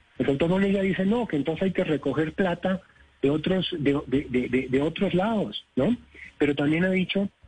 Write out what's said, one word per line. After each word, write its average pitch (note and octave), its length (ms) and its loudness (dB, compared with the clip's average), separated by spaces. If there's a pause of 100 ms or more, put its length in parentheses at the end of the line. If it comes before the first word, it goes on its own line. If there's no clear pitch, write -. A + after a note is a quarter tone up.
(180)
El B2 80 -2
doctor C#3+ 240 2
Bonilla G3 320 2
dice, F#3+ 240 0
no, A3+ 220 0
que - 80 -4
entonces D#3 280 -2
hay F#3+ 80 2
que F#3 120 0
recoger D#3 500 -2
plata F#3 480 -2 (400)
de C#3 80 4
otros, E3+ 380 0 (100)
de, C#3 300 2
de, C3+ 220 0
de, B2 180 0
de, B2+ 220 0
de B2+ 120 0
otros E3 320 0
lados, F#3 520 -2 (100)
¿no? F3 200 2 (420)
Pero D3 180 2
también D3+ 300 0
ha F#3+ 60 2
dicho F#3+ 380 0 (180)